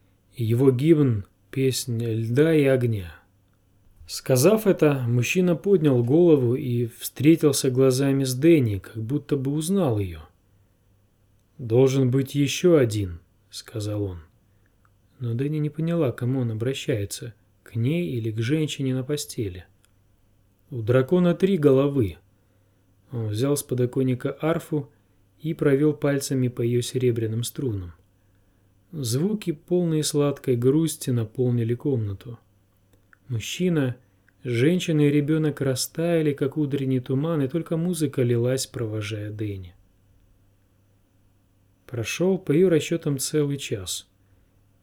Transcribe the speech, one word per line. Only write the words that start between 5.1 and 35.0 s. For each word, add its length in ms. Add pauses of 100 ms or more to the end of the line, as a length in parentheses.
поднял 480
голову 520
и 320
встретился 840
глазами 540
с 100
Дэнни, 440
как 240
будто 340
бы 160
узнал 460
ее. 220 (1400)
«Должен 520
быть 260
еще 400
один», 420 (320)
сказал 540
он. 160 (1000)
Но 160
Дэнни 240
не 120
поняла, 420
к 60
кому 220
он 120
обращается — 800 (300)
к 100
ней 360
или 200
к 80
женщине 560
на 80
постели. 640 (1040)
«У 120
дракона 520
три 240
головы». 600 (920)
Он 180
взял 280
с 60
подоконника 800
арфу 500 (500)
и 140
провел 400
пальцами 540
по 140
ее 180
серебряным 640
струнам. 520 (1000)
Звуки, 600
полные 520
сладкой 520
грусти, 540
наполнили 640
комнату. 640 (920)
Мужчина, 680 (480)
женщина 580